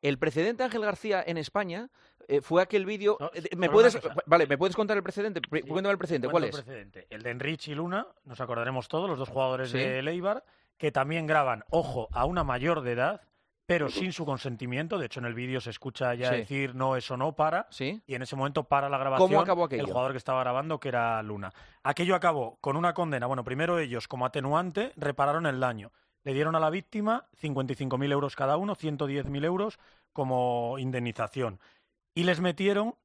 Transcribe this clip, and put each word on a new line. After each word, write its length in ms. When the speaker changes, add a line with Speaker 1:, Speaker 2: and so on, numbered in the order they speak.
Speaker 1:
El 160
precedente 440
Ángel 200
García 420
en 120
España, 520
eh, 140
fue 200
aquel 240
vídeo, 340
Speaker 2:
No, 140
Speaker 1:
eh, 80
¿me 120
Speaker 2:
solo 40
Speaker 1:
puedes, 240
Speaker 2:
una 60
cosa. 140
Speaker 1:
vale, 200
¿me 100
puedes 180
contar 220
el 60
precedente? 380
Pri-, 220
Speaker 2:
Sí, 40
Speaker 1:
cuéntame 260
el 40
precedente, 300
Speaker 2:
cuento 60
Speaker 1:
¿cuál 100
Speaker 2:
el 60
Speaker 1:
es? 120
Speaker 2:
precedente. 480
El 140
de 80
Enrich 380
y 60
Luna, 300
nos 160
acordaremos 480
todos, 200
los 80
dos 120
jugadores 420
Speaker 1:
Sí. 80
Speaker 2:
del 300
Eibar, 340
que 140
también 340
graban, 440
ojo, 420
a 140
una 180
mayor 380
de 100
edad, 300
pero 200
Speaker 3:
Ujú. 120
Speaker 2:
sin 140
su 140
consentimiento. 720
De 80
hecho, 160
en 40
el 80
vídeo 280
se 80
escucha 460
ya 160
Speaker 1:
Sí. 40
Speaker 2:
decir, 400
"No, 220
eso 180
no, 180
para". 380
Speaker 1:
Sí. 340
Speaker 2:
Y 100
en 80
ese 120
momento 300
para 240
la 80
grabación. 320
Speaker 1:
¿Cómo 100
acabó 240
aquello? 200
Speaker 2:
el 60
jugador 220
que 60
estaba 240
grabando, 400
que 80
era 340
Luna. 300
Aquello 320
acabó 440
con 160
una 180
condena. 320
Bueno, 200
primero 340
ellos, 300
como 160
atenuante, 720
repararon 480
el 160
daño. 300
Le 80
dieron 220
a 40
la 100
víctima 680
cincuenta 380
y 20
cinco 220
mil 140
euros 260
cada 200
uno, 180
ciento 320
diez 220
mil 160
euros 320
como 680
indemnización. 800
Y 100
les 160
metieron 640